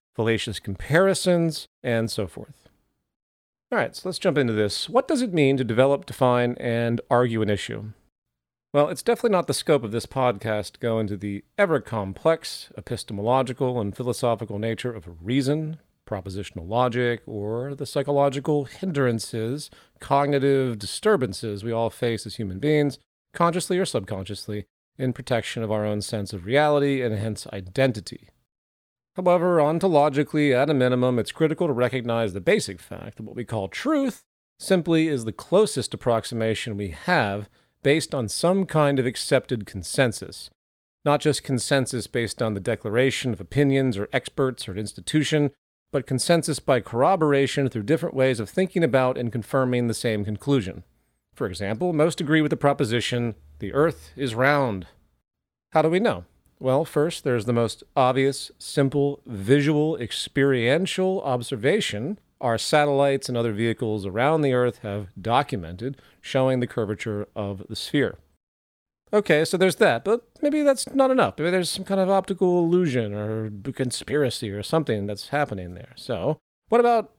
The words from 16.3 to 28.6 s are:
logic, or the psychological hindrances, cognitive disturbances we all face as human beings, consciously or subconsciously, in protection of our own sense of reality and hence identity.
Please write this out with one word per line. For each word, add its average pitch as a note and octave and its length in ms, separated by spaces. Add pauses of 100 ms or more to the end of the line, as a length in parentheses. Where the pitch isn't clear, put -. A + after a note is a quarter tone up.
logic, A#2+ 580
or A2+ 500
the C#3+ 100
psychological C#3+ 800
hindrances, B2 1040 (300)
cognitive C#3 800
disturbances G#2 840
we A#2 100
all A2+ 160
face A#2 360
as G2+ 120
human F#2+ 220
beings, D3 380 (360)
consciously F3 440
or F#3 80
subconsciously, G2+ 800 (320)
in C3 140
protection A#2+ 500
of G#2+ 100
our G#2+ 140
own G#2 160
sense G2+ 300
of F2+ 140
reality C#3+ 560
and A2 160
hence G#2+ 300
identity. G#2 840 (840)